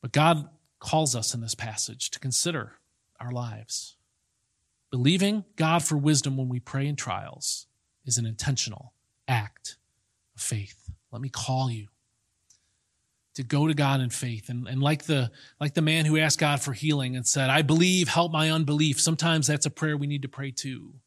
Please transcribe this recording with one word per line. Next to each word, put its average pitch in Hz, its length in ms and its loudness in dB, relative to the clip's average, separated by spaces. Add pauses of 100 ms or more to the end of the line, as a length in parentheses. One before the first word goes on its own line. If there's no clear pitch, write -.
But 127 100 -8
God 156 380 4 (300)
calls 156 360 0
us 107 180 -4
in 120 80 -6
this 113 140 -6
passage 113 560 -8
to - 80 -12
consider 135 540 -4 (460)
our 123 120 -10
lives. 113 640 -10 (920)
Believing 185 560 2 (100)
God 165 280 2
for 156 120 0
wisdom 143 400 2
when 131 140 -2
we 123 100 -4
pray 135 280 -4
in 147 80 -2
trials - 720 -8 (360)
is 123 140 0
an 117 80 -2
intentional 113 680 -4 (340)
act 113 500 -4 (580)
of - 60 -14
faith. - 480 -8 (220)
Let 117 100 -12
me 135 80 -8
call 131 420 -2
you 107 160 -8 (1500)
to 135 80 -6
go 143 240 2
to 160 60 2
God 139 280 2
in 123 80 -2
faith. 117 400 -8
And, 120 180 -6
and 131 140 -2
like 147 220 2
the, 131 280 0 (280)
like 147 160 -2
the 170 60 2
man 156 240 4
who 156 120 4
asked 156 220 4
God 147 220 2
for 139 120 -4
healing 135 420 -2
and 123 100 -6
said, 135 240 2
"I 147 120 4
believe, 170 480 4
help 170 220 2
my 156 180 4
unbelief." 151 500 2
Sometimes 160 480 2
that's 147 200 2
a - 20 0
prayer 151 260 -2
we 143 120 -2
need 143 160 -4
to 135 40 -10
pray 135 240 -8
too. 127 440 -10 (100)